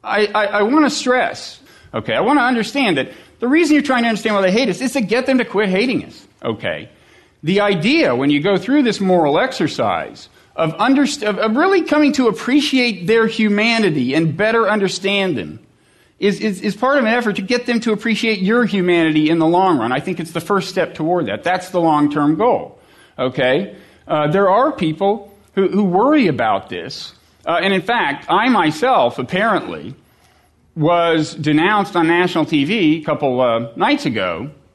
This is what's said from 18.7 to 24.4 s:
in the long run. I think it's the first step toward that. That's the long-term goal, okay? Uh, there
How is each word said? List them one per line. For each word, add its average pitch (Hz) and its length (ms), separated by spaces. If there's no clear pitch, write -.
in 170 80
the 160 80
long 175 320
run. 117 120
I 131 100
think 175 200
it's 165 120
the 165 80
first 196 280
step - 260
toward 165 320
that. 98 160
That's 180 280
the 180 100
long-term 147 560
goal, - 420
okay? 135 560
Uh, 151 220
there 196 220